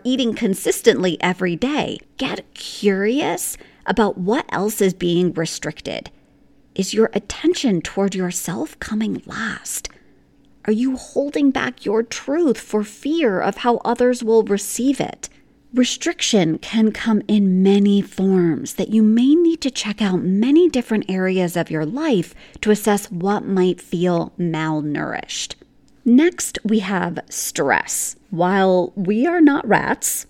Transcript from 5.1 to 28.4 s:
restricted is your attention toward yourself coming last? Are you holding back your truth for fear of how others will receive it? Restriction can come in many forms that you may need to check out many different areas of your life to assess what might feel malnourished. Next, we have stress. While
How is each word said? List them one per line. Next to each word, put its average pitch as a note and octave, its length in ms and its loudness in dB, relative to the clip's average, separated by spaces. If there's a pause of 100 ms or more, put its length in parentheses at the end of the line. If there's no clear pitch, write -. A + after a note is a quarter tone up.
restricted - 800 -8 (640)
is F#3+ 160 -4
your G#3+ 200 2
attention C4 680 0
toward G3 320 -2
yourself F#3 640 -6
coming G#3+ 460 -4
last? - 640 -10 (760)
Are G#3 60 0
you B3+ 240 0
holding C#4+ 540 -2
back B3+ 340 -4
your G#3+ 200 0
truth C#4+ 560 -2
for G#3+ 240 -4
fear C4+ 580 -2
of G3+ 160 -2
how A#3+ 200 0
others A#3+ 460 0
will A3 200 4
receive A#3 580 -2
it? - 260 -8 (460)
Restriction A#3+ 840 0
can A3 320 2
come G#3+ 360 0
in F#3+ 360 4
many G3+ 400 4
forms F#3 720 0
that - 140 -4
you A3 120 2
may A#3 320 4
need E4 280 4
to C4 100 -2
check G#3+ 320 -6
out F#3 180 0
many B3+ 480 4
different A#3+ 400 0
areas F#3 480 0
of E3 140 -2
your D#3 120 -2
life A3+ 520 -2 (260)
to - 80 0
assess G#3 400 0
what F#3+ 340 -2
might F#3 380 0
feel E3+ 560 -2
malnourished. D#3 1200 -4 (500)
Next, D4+ 580 2
we G#3+ 160 2
have F3+ 380 -4 (100)
stress. - 880 -2 (140)
While F#3 640 2